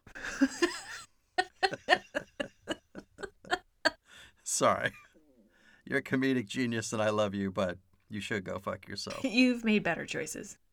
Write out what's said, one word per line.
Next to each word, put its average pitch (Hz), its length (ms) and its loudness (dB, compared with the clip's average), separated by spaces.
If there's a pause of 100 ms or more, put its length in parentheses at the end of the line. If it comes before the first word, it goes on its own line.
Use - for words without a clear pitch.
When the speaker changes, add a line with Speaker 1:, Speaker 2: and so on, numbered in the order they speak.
(400)
Speaker 1:
<laughs> 269 80 6 (4000)
Sorry. - 480 4 (920)
You're 131 140 0
a 131 40 -4
comedic 131 440 2
genius 117 460 -2
and 110 80 0
I 110 80 4
love 107 240 2
you, 98 180 0
but 92 260 -2 (320)
you 104 120 -6
should 101 220 -4
go 92 160 -6
fuck - 280 -8
yourself. - 320 -8
Speaker 2:
<laughs> - 40 -6
You've 247 420 4
made 214 180 4
better 156 220 -2
choices, - 520 -8 (160)